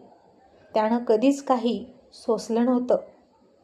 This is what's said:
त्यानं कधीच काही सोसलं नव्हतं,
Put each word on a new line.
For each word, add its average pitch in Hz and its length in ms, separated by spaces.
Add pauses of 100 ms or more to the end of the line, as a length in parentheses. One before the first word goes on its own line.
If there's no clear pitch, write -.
(760)
त्यानं 220 240
कधीच 233 440
काही 233 420 (280)
सोसलं 226 520
नव्हतं, 247 320 (680)